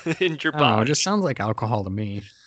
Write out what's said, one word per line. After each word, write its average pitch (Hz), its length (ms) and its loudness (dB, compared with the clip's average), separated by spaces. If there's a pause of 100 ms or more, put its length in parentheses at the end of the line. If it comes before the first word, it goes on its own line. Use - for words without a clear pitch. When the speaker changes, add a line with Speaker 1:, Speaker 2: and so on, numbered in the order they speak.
Speaker 1:
<laughs> 160 160 -2
in 175 200 2
your 156 140 0
Speaker 2:
I 151 40 -2
don't 143 100 6
know, 110 60 4
it - 20 2
Speaker 1:
body. 110 100 2
Speaker 2:
just 147 160 0
sounds 196 220 0
like 135 160 -2
alcohol 110 420 0
to 95 60 -6
me. 101 320 -4 (260)